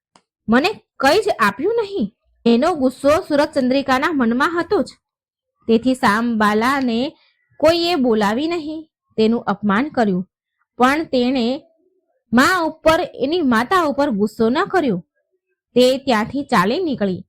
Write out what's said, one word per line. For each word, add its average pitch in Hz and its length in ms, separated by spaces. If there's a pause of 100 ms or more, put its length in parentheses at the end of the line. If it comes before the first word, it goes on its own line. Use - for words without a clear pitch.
(500)
મને 294 340 (160)
કંઈ 294 200
જ 403 100 (100)
આપ્યું 269 360
નહીં. 392 400 (300)
એનો 247 300
ગુસ્સો 269 340
સુરતચંદ્રિકાના 277 1040
મનમાં 269 460
હતો 339 220
જ. - 80 (800)
તેથી 233 280
શ્યામબાલાને 233 1200 (420)
કોઈએ 339 360
બોલાવી 233 520
નહીં, 320 420 (280)
તેનું 220 260
અપમાન 208 460
કર્યું. 202 400 (480)
પણ 269 260
તેણે 254 600 (720)
મા 320 260
ઉપર, 320 560
એની 311 260
માતા 247 400
ઉપર 285 280
ગુસ્સો 220 400
ન 311 160
કર્યો. 269 400 (720)
તે 254 220
ત્યાંથી 262 460
ચાલી 240 400
નીકળી. 202 460